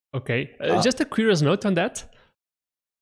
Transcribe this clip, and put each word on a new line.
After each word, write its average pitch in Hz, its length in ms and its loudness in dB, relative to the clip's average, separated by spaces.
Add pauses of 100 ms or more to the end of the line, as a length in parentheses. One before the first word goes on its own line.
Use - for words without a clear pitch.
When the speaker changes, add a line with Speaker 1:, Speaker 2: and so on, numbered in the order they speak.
(140)
Speaker 1:
Okay, 131 460 -4
uh, 165 160 0
Speaker 2:
Uh, 220 60 2
Speaker 1:
just 254 180 0
a - 60 -2
curious 214 360 2
note 165 240 2
on 196 100 0
that. 175 280 -4 (1000)